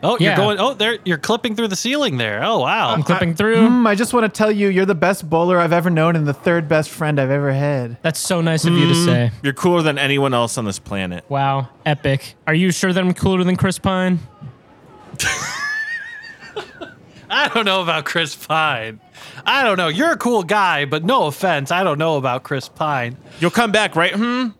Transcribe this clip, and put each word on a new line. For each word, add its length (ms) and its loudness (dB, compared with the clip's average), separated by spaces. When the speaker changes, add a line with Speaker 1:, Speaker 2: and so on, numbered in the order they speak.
Speaker 1:
Oh, 180 0
you're 120 4
Speaker 2:
Yeah. 40 2
Speaker 1:
going. 240 2
Oh, 140 0
there. 320 -2
You're 100 0
clipping 400 -2
through 120 -2
the 80 -4
ceiling 420 -2
there. 260 -2
Oh, 140 0
wow. 320 0
Speaker 2:
I'm 120 0
clipping 280 0
Speaker 3:
I, 20 -2
Speaker 2:
through. 360 4
Speaker 3:
hmm, 180 4
I 80 4
just 180 -2
wanna 160 2
tell 240 0
you, 160 2
you're 160 2
the 100 0
best 360 0
bowler 280 4
I've 140 2
ever 160 2
known 260 4
and 140 2
the 60 0
third 340 0
best 220 0
friend 280 -2
I've 120 2
ever 240 0
had. 480 -2
Speaker 2:
That's 180 -2
so 220 0
nice 240 0
of 80 4
you 140 4
to 60 4
Speaker 4:
Mm. 120 2
Speaker 2:
say. 240 2
Speaker 4:
You're 120 -2
cooler 260 2
than 160 2
anyone 380 2
else 240 0
on 80 -4
this 120 -4
planet. 520 -6
Speaker 2:
Wow, 380 -2
epic. 480 -2
Are 60 0
you 180 2
sure 220 0
that 100 0
I'm 120 0
cooler 300 0
than 120 0
Chris 220 0
Pine? 400 0
Speaker 1:
<laughs> 0 -
I 180 2
don't 160 0
know 180 2
about 220 -2
Chris 320 -2
Pine. 640 -2
I 200 2
don't 120 2
know. 120 0
You're 240 0
a 40 -2
cool 280 0
guy, 400 2
but 200 -4
no 220 2
offense. 460 -2
I 100 0
don't 160 0
know 180 0
about 280 -2
Chris 240 -6
Pine. 480 -4
Speaker 4:
You'll 100 2
come 220 0
back, 240 0
right? 180 2
Hmm? 340 -2